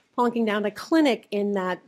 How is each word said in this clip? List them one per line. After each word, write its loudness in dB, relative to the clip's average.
plonking 0
down -2
a -4
clinic 0
in -2
that -2